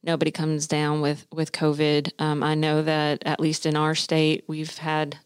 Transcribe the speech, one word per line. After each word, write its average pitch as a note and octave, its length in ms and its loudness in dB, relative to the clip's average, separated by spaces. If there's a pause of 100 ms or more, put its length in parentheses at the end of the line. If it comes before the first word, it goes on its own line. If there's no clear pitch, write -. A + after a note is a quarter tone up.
nobody D#3+ 280 0
comes D#3 360 -2
down D3+ 340 0
with, D3 300 -2
with D#3+ 200 -4
covid. D3 680 2
Um, D3+ 220 0
I D3+ 140 2
know D#3 260 2
that D3+ 440 0
at D3+ 140 -2
least D#3+ 260 -2
in D3+ 100 2
our D#3 200 2
state, D#3 520 2
we've D#3 300 -8
had D#3 480 -4